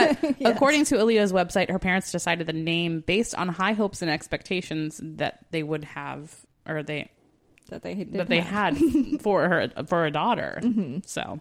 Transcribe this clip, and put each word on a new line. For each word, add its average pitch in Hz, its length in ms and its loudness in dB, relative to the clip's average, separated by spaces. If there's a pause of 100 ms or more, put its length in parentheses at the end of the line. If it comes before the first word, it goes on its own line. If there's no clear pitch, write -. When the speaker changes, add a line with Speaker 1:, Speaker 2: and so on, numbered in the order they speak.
(180)
Speaker 1:
<laughs> - 40 -8
Speaker 2:
But 294 180 0
Speaker 1:
Yes. 233 160 4
Speaker 2:
according 294 300 4
to 277 120 2
Aaliyah's 208 360 4
website, 180 380 2
her 185 80 0
parents 190 320 0
decided 170 360 -2
the 160 60 -2
name 165 480 0
based 208 320 0
on 180 160 -2
high 190 240 0
hopes 208 300 -2
and 165 80 0
expectations 156 920 -4
that 156 360 -4 (120)
they 160 120 -2
would 151 220 -4
have, 143 500 -12 (320)
or 151 160 -4
they 147 260 -8 (600)
Speaker 1:
That - 120 -12
they 175 140 -8
had 196 180 -8
Speaker 2:
that 180 140 -2
they 170 140 2
Speaker 1:
had. 190 360 -2
Speaker 2:
had 285 40 2
Speaker 1:
<laughs> 294 400 2
Speaker 2:
for 180 280 4
her, 143 200 2 (180)
for 170 180 2
a 147 60 0
daughter. 175 500 -2
Speaker 1:
Mm-hmm. 196 440 -2
Speaker 2:
So - 360 -8